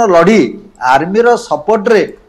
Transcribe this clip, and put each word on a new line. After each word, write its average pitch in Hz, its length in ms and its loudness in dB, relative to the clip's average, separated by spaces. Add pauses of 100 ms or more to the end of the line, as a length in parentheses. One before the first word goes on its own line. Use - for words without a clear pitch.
ଲଢ଼ି 175 520 2 (240)
ଆର୍ମିର 185 540 0
ସପୋର୍ଟରେ 202 840 -2 (120)